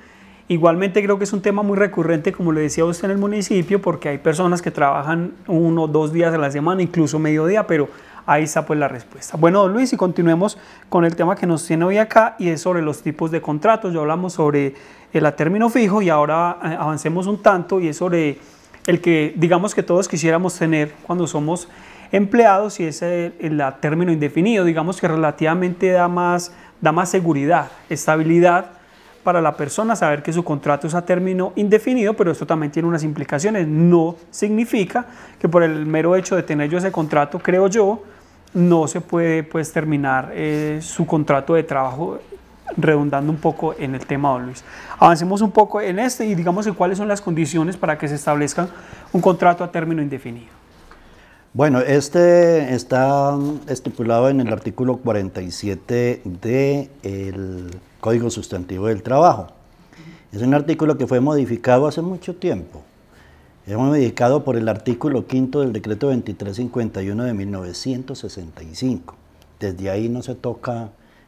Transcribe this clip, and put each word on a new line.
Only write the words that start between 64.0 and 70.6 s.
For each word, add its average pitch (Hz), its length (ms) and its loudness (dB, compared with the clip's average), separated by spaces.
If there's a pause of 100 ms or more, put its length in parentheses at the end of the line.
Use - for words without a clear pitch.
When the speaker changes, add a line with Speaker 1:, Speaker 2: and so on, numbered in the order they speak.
Speaker 2:
por 131 140 -2
el 110 100 -2
artículo 120 600 -2
quinto 131 340 -2
del 131 100 -2
Decreto 107 360 -4
veintitrés 104 500 -4
cincuenta 120 440 -6
y 98 80 -6
uno 107 140 -4
de 123 100 -4
mil 98 160 -6
novecientos 120 720 -10
sesenta 87 420 -16
y 82 140 -18
cinco. 123 400 -6 (420)
Desde 95 320 -6
ahí 107 200 -2
no 120 140 -6
se 123 120 -10
toca 117 540 -8 (380)